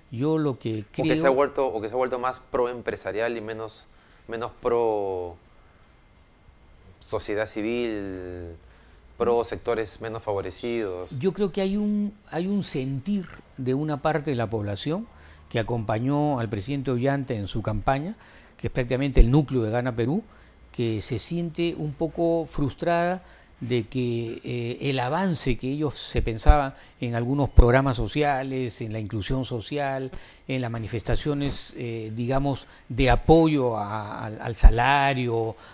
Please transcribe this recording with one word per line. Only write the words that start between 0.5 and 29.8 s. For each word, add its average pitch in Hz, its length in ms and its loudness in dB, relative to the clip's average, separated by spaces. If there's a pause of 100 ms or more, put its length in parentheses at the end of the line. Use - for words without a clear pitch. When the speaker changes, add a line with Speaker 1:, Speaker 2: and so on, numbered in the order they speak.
Speaker 1:
que 110 260 -4 (140)
Speaker 2:
O - 40 0
que - 20 0
se 160 80 4
ha 160 120 2
Speaker 1:
creo 135 100 6
Speaker 2:
vuelto, 135 320 2
o 110 140 -2
que 107 80 -6
se 107 60 -8
ha - 20 -2
vuelto 127 220 0
más 127 220 -4
proempresarial 117 960 -2
y 113 60 -6
menos, 110 440 -12 (420)
menos 113 220 -6 (120)
pro 101 760 0 (1600)
sociedad 107 460 -4
civil, 98 1080 -6 (600)
pro 117 280 2
sectores 110 580 -4
menos 113 200 -8
favorecidos. 98 960 -4
Speaker 1:
Yo 180 140 0
creo 196 180 -2
que 196 120 -4
hay 196 160 0
un, 208 340 -2 (180)
hay 170 160 -4
un 196 180 0
sentir 139 640 -4 (300)
de 127 160 -2
una 143 300 -2
parte 156 280 0
de 131 60 0
la 113 140 -2
población 113 560 -4 (420)
que 120 100 -2
acompañó 120 800 0
al 113 120 -2
presidente 123 400 -4
Ollanta 131 420 0
en 104 140 -2
su 113 160 -4
campaña, 135 540 -2 (420)
que - 80 -6
es - 60 -2
prácticamente 131 480 2
el 120 100 10
núcleo 131 320 4
de 107 80 0
Gana 120 260 0
Perú, 135 260 0 (480)
que 113 300 -2
se 110 180 -4
siente 170 600 -4
un 151 160 -4
poco 165 500 0
frustrada 170 800 0 (380)
de 117 260 0
que, 117 580 -4
eh, 123 460 -4
el 135 80 0
avance 139 580 0
que 127 140 -4
ellos 147 260 -2
se - 240 -4
pensaban 135 540 4 (260)
en 117 140 -2
algunos 127 340 0
programas 131 480 8
sociales, 131 840 -2
en 110 120 -6
la 110 60 -4
inclusión 110 460 -2
social, 135 680 -4 (380)